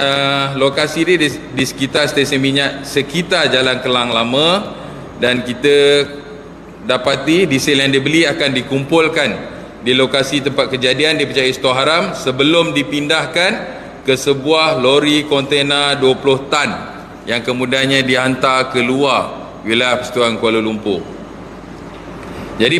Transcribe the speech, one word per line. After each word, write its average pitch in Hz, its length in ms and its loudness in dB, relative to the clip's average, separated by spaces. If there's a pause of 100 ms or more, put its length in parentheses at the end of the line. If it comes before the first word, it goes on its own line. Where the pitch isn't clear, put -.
ah, 139 560 0
lokasi 147 480 0
dia 170 160 4
di, 151 80 2
di - 400 -4
sekitar 143 400 0
stesen 139 320 0
minyak 139 480 -2
sekitar 160 640 0
Jalan 127 320 2
Kelang 123 240 0
Lama, 120 400 2 (720)
dan 123 240 2
kita 143 640 4 (800)
dapati 139 560 2
diesel 139 320 2
yang 135 160 2
dibeli 143 320 2
akan 143 320 0
dikumpulkan 135 960 0 (280)
di 123 160 2
lokasi 135 480 0
tempat 131 320 -2
kejadian 131 400 2
dipercayai 131 400 0
stor 131 160 0
haram 160 400 0
sebelum 147 640 2
dipindahkan 147 1040 -2 (240)
ke 131 80 2
sebuah 143 640 2
lori 147 480 4
kontena 143 720 0
dua 131 240 4
puluh 135 320 2
tan 143 160 2 (560)
yang 117 160 -2
kemudiannya 131 640 0
dihantar 131 640 2
ke 123 160 0
luar 127 480 2 (320)
wilayah 120 320 2
Persekutuan 117 400 0
Kuala 113 240 2
Lumpur. 107 400 -2 (1600)
Jadi 131 200 2